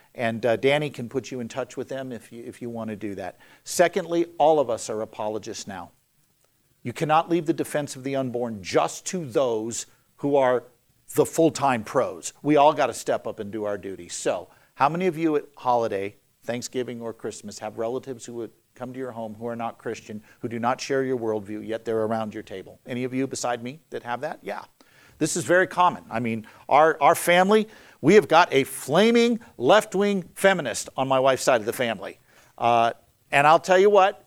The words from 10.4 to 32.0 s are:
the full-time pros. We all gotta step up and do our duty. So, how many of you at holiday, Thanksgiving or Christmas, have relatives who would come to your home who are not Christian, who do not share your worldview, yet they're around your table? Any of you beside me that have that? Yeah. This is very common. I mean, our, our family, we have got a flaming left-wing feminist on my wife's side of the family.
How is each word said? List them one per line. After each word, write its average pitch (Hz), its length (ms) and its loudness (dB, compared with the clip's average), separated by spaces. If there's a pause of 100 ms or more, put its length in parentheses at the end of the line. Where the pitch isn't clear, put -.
the 139 100 6
full-time 135 580 2
pros. 95 500 -4 (100)
We 147 140 4
all 147 160 6
gotta 135 200 -2
step 113 320 -4
up 113 140 -10
and 101 100 -8
do 107 140 -8
our 104 140 -4
duty. 90 320 -12
So, 95 400 -6 (260)
how 139 140 2
many 175 180 -2
of 156 100 -2
you 160 200 2
at 143 80 -4 (100)
holiday, 107 600 -2 (260)
Thanksgiving 120 580 -8
or 113 120 -10
Christmas, 104 460 -12
have 107 200 -10
relatives 120 460 -8
who 120 80 -14
would 117 180 -10 (240)
come 123 160 -12
to 127 80 -14
your 127 120 -10
home 113 240 -10
who 113 120 -10
are 117 80 -6
not 117 220 -8
Christian, 110 440 -10 (200)
who 123 80 -6
do 117 100 -8
not 123 200 0
share 135 240 0
your 131 140 -2
worldview, 107 480 -6
yet 110 200 -6
they're 113 180 0
around 110 300 -2
your 107 100 -10
table? 92 420 -16
Any 123 200 -6
of 123 80 -8
you 131 140 -2
beside 123 360 -6
me 131 160 -12 (100)
that 123 140 -12
have 120 180 -6
that? 151 220 -8
Yeah. 196 220 -10 (540)
This 202 180 -2
is 151 80 -4
very 175 220 4
common. 170 440 0
I 113 80 -4
mean, 113 260 -4 (220)
our, 151 320 6
our 156 160 6
family, 190 540 4 (320)
we 160 140 6
have 208 120 6
got 165 240 6
a 135 140 4
flaming 233 720 2 (180)
left-wing 196 760 2
feminist 165 640 0
on 135 100 0
my 135 140 4
wife's 131 220 4
side 123 180 4
of 101 40 -8
the 113 60 -2
family. 107 480 -4 (380)